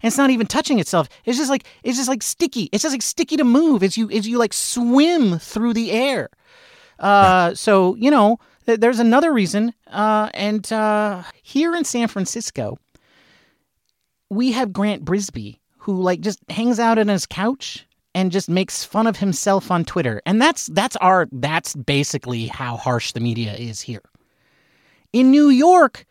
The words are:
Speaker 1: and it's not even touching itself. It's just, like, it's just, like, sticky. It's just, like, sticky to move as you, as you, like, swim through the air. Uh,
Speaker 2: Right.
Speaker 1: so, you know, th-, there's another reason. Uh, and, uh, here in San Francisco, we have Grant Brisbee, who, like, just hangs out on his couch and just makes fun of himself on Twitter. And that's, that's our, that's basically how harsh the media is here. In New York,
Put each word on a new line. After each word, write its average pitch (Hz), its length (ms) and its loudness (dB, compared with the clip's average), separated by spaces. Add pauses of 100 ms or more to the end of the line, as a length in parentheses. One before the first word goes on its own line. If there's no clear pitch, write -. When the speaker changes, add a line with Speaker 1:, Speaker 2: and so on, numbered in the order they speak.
Speaker 1:
and 226 60 0
it's 247 100 0
not 277 120 4
even 226 160 0
touching 277 320 0
itself. 165 300 0 (160)
It's 247 140 -2
just, 285 100 -2
like, 277 160 -2 (180)
it's 240 140 -4
just, 254 120 -2
like, 254 140 -4
sticky. - 500 -4
It's 160 100 -2
just, 302 100 -2
like, 254 100 -4
sticky - 360 -4
to 294 60 2
move 254 380 4
as 190 140 0
you, 220 140 -2
as 208 180 -2
you, 240 100 -2
like, 233 140 0
swim 247 880 2
through 233 360 -4
the 226 180 -2
air. 233 360 -2 (680)
Uh, 185 520 6
Speaker 2:
Right. 170 80 -8
Speaker 1:
so, 190 360 4
you 233 160 0
know, 233 280 4 (280)
th-, 226 140 2
there's 233 180 2
another 254 340 4
reason. 208 400 0 (140)
Uh, 214 480 0
and, 208 380 -4
uh, 214 500 -2 (200)
here 330 320 -2
in 339 100 -2
San 233 240 -2
Francisco, 175 680 -8 (1500)
we 240 240 -2
have 226 200 -4
Grant 196 320 -4
Brisbee, 143 560 -6 (180)
who, 190 220 -4
like, 180 200 0
just 190 180 -6 (120)
hangs 226 280 -2
out 226 200 2
on 208 100 2
his 196 180 -2
couch - 600 -6 (280)
and 185 180 0
just 190 160 -2
makes 185 360 -2
fun 220 220 -2
of 226 100 0
himself 196 540 -2
on 175 140 0
Twitter. 127 420 -4
And 214 140 2
that's, 320 260 0
that's 196 300 -4
our, 185 360 2
that's 143 420 -4
basically 131 720 -4
how 120 300 -10
harsh 120 360 -4
the 120 80 -8
media 113 340 -4
is 113 260 -12
here. 110 220 -12 (1120)
In 254 180 4
New 294 180 6
York, 294 640 4